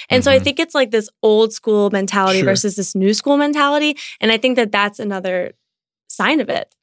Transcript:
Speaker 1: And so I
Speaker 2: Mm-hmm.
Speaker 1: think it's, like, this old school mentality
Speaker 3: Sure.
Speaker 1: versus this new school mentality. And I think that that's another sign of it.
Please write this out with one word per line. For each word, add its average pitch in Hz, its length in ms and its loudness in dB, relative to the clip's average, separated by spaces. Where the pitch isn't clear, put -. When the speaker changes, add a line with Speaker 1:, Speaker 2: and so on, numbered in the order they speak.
Speaker 1:
And 247 120 2
so 277 80 2
I 262 40 6
Speaker 2:
Mm-hmm. 262 80 2
Speaker 1:
think 277 160 -2
it's, 330 160 -4
like, 254 160 0
this 214 180 -2
old 220 280 4
school 208 380 0
mentality 190 520 0
Speaker 3:
Sure. - 80 0
Speaker 1:
versus 196 260 -2
this 196 180 -6
new 196 220 2
school 285 220 0
mentality. 294 600 0
And 220 100 0
I 226 60 2
think 247 200 0
that 220 140 0
that's 208 280 -2
another 185 540 -4
sign 254 320 0
of 233 100 -4
it. - 340 -6